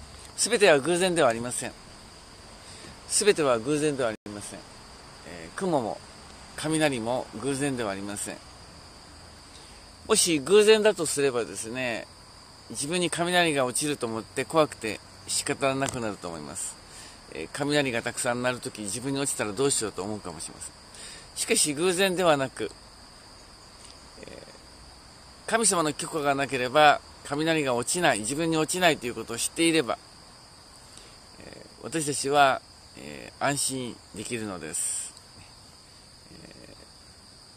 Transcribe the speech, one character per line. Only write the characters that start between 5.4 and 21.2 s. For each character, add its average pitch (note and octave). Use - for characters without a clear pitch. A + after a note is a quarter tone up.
ー、 -
雲 F3
も G2+
雷 D3+
も A#2
偶 C3+
然 C3+
で A#2+
は G2+
あ F#2+
り F#2+
ま G2+
せ F#2+
ん。 -
も A3
し E3
偶 F#3
然 G#3+
だ G#3+
と F3
す C#3+
れ C#3
ば A#2+
で F2
す G#2+
ね、 A#2+
自 A#2+
分 F3
に F3
雷 E3+
が C#3
落 B2
ち D3+
る D3
と A#2+
思 A2+
っ -
て -
怖 D#3
く -
て G#2
仕 -
方 C3+
な C3+
く B2+
な A2+
る F#2+
と F2+
思 E2
い D2+
ま C#2+
す。 -
え D#2
ー、 -
雷 C#3+
が A#2
た A#2
く -
さ B2
ん B2
鳴 B2
る A#2+
と -
き、 -
自 G#2
分 C#3
に C#3
落 C#3
ち -
た A#2+
ら G#2
ど A2
う C#3
し -
よ G#2+
う -
と F2+
思 G#2+
う G#2
か F2+
も D#2+
し -
れ -
ま -
せ -
ん。 -